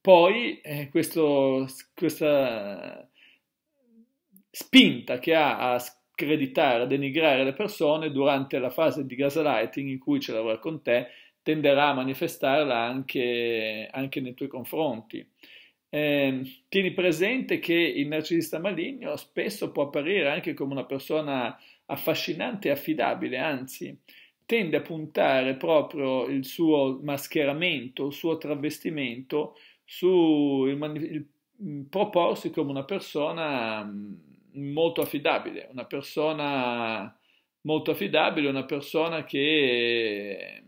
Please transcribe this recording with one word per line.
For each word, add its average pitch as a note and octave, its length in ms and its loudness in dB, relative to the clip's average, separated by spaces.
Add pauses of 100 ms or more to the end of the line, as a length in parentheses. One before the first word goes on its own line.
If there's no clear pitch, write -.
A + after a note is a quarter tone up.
poi, G3 600 8
eh, D3 280 -8
questo, C#3 760 2 (260)
questa B2+ 1120 -2 (1400)
spinta C3 720 4
che D#3+ 160 2
ha B2 380 2
a B2 60 0
screditare, C#3 1040 0
a C3+ 40 0
denigrare C#3 560 2
le C3+ 100 0
persone D#3+ 580 0
durante C#3 480 0
la B2 100 -2
fase D#3 360 0
di B2 100 -12
gaslighting C#3 760 0
in C3 100 -6
cui C#3+ 200 0
ce C3 140 -6
l'avrà A2 260 -2
con D#3+ 220 -8
te, B2 280 0 (340)
tenderà D3 460 4
a C#3 40 2
manifestarla C3+ 840 0
anche, A#2 1160 -2
anche C3+ 280 -6
nei B2+ 140 -6
tuoi C#3 160 -8
confronti. A#2+ 760 -6 (640)
Ehm, C#3+ 540 0 (260)
tieni F#3+ 220 2
presente F#3 680 0
che E3+ 160 0
il D#3+ 320 2
narcisista D#3 500 -2
maligno F3+ 580 -6
spesso - 560 -6
può D3 120 0
apparire D3 460 0
anche D#3 260 -4
come C#3 160 -4
una C3+ 140 -6
persona C3+ 680 -2 (300)
affascinante E3 840 -4
e - 20 2
affidabile, B2 680 -2
anzi, C3+ 580 -6 (500)
tende F3+ 320 0
a C#3+ 40 2
puntare D3 720 0
proprio C#3 720 0
il C3+ 200 -4
suo C#3+ 580 2
mascheramento, C#3+ 1040 -2
il C#3 60 -6
suo D#3+ 240 -2
travestimento D3 1200 -6 (260)
su D3+ 840 4
il C#3 100 0
mani-, D3+ 220 -6
il, D3 260 -8 (360)
mm, D3 220 -8
proporsi F3+ 680 0
come D3 220 -2
una C#3 140 -6
persona, D3 1000 -4
mm, G2+ 300 -10 (400)
molto D3+ 480 0
affidabile, C#3+ 680 -2
una B2 140 -12
persona C3+ 1300 -2 (460)
molto D#3 300 -2
affidabile, D3+ 580 0
una C3+ 160 -4
persona D#3+ 580 -4
che A#2 1400 0